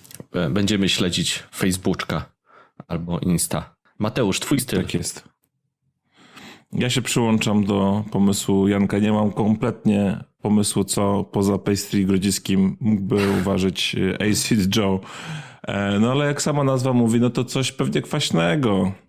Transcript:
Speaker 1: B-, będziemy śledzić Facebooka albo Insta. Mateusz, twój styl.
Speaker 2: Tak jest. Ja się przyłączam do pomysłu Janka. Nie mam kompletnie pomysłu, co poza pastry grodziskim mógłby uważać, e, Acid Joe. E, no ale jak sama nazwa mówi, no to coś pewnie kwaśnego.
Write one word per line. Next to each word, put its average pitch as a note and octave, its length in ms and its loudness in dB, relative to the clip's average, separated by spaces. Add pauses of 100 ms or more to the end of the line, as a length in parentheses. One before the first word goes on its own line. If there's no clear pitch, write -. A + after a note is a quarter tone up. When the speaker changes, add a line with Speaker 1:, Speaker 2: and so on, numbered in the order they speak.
(320)
Speaker 1:
B-, E2+ 180 -2
będziemy G2 380 0
śledzić F2 540 -2 (120)
Facebooka F2+ 760 -2 (560)
albo E2+ 300 -6
Insta. - 560 -2 (240)
Mateusz, G#2+ 420 -2
twój C#3+ 200 -2
styl. F#2+ 220 -2
Speaker 2:
Tak - 120 -6
jest. - 340 -8 (1400)
Ja B2 180 -2
się A#2+ 120 -2
przyłączam A2 600 2
do G2 460 2
pomysłu G2 580 2
Janka. G2+ 300 2
Nie G#2 140 2
mam G#2+ 200 2
kompletnie G#2+ 920 0 (180)
pomysłu, G#2 420 2
co G2+ 400 0
poza G2 340 0
pastry G2+ 460 0
grodziskim F#2+ 760 0
mógłby G2+ 500 0 (100)
uważać, F#2+ 560 -2 (240)
e, G#2 100 2
Acid G2+ 460 2
Joe. G2 240 2 (640)
E, G2+ 360 -2
no A#2 140 2
ale C#3+ 140 0
jak C#3+ 160 -2
sama D3 220 0
nazwa C3 280 0
mówi, A#2+ 280 4
no A#2+ 100 2
to B2 140 -2
coś C3 280 -2
pewnie C#3 300 -2
kwaśnego. C#3+ 920 0 (160)